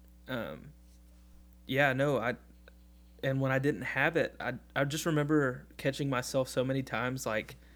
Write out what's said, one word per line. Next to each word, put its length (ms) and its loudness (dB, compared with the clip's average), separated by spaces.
um, 440 -6
yeah, 240 4
no, 260 2
I, 160 0
and 180 0
when 120 2
I 80 4
didn't 220 0
have 340 0
it, 240 0
I, 140 -4
I 100 2
just 220 -2
remember 580 2
catching 340 -2
myself 380 0
so 160 0
many 180 0
times, 420 -4
like, 300 -2